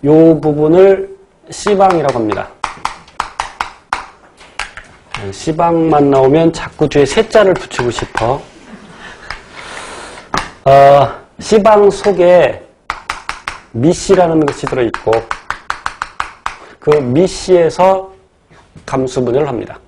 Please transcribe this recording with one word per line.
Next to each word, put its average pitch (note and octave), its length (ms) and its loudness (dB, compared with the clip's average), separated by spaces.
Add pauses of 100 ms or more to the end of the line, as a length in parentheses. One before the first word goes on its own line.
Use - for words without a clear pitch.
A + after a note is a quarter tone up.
요 D#3+ 340 4
부분을 D#3+ 760 2 (340)
C방이라고 F#3 640 0
합니다. G#2+ 340 -4 (2750)
네, G2 100 -10
C방만 D#3+ 800 0
나오면 C#3 440 2
자꾸 - 340 -6
뒤에 C#3+ 180 2
세자를 G#3+ 480 0
붙이고 - 380 -6
싶어. B2 500 -4 (2250)
어, C#3 420 6 (320)
C방 G#3 500 4
속에 F3 760 2 (1040)
미씨라는 E3 760 2
것이 C#3+ 200 -6
들어있고 A#2 460 -2 (1700)
그 - 120 -4
미씨에서 F3 1200 0 (720)
감수 C3 380 -4
분열을 C3+ 240 0
합니다. A2 400 -10